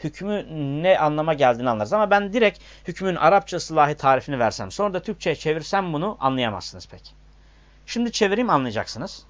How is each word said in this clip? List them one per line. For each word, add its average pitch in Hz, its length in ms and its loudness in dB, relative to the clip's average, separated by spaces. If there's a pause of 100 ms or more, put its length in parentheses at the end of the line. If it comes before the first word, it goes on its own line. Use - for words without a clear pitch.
hükmü 185 420 -6 (380)
ne 185 160 6
anlama 156 340 0
geldiğini 127 360 4
anlarız. 110 240 0
Ama 208 180 2
ben 202 220 2
direkt 220 260 2 (280)
hükmün 180 280 -4
Arapça 185 420 4
ıslahi 151 380 2
tarifini 135 440 0
versem, 104 320 -2
sonra 202 220 -2
da 180 80 -4
Türkçe'ye 175 340 -4
çevirsem 160 580 -2
bunu 175 260 -4
anlayamazsınız 117 680 -2
pek. - 280 -20 (720)
Şimdi 233 260 -4
çevireyim, 214 380 0
anlayacaksınız. 127 800 -2